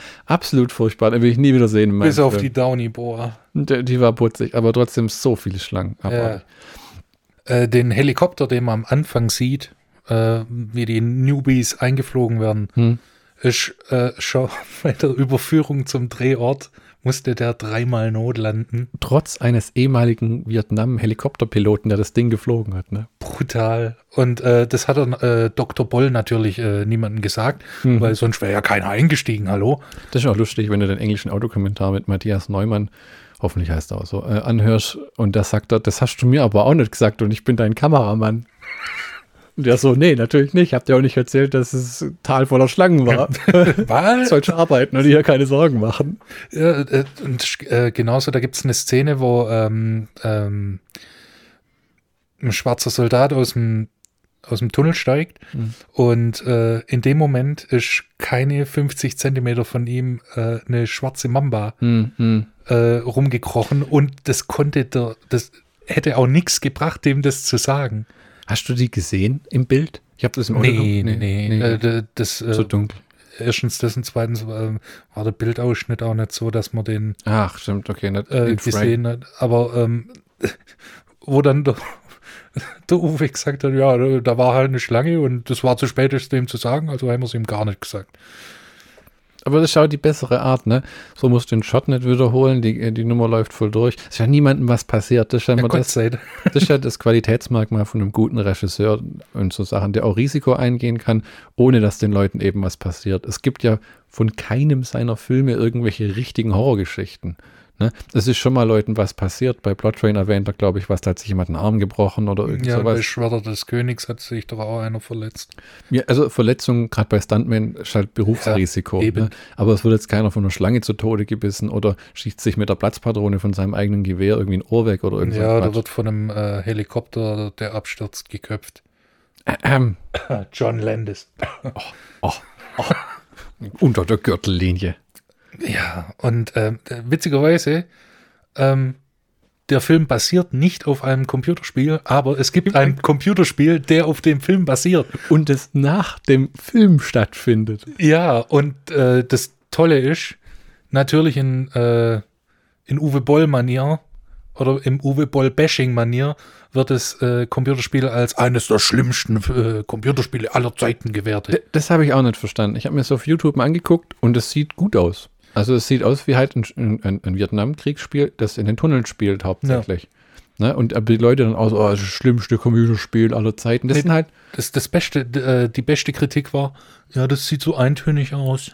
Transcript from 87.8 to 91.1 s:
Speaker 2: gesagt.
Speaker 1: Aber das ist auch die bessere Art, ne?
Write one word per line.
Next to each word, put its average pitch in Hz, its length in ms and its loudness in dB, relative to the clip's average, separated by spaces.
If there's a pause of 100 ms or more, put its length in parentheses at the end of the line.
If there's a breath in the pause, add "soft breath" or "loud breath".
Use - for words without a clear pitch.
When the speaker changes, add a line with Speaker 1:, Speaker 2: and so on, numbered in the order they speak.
Speaker 2:
gesagt. - 360 -14 (1300 loud breath)
Speaker 1:
Aber 143 160 2
das 160 100 2
ist - 60 -2
auch 156 120 6
die 147 80 -2
bessere 139 440 0
Art, 131 280 0
ne? 127 160 2 (320 loud breath)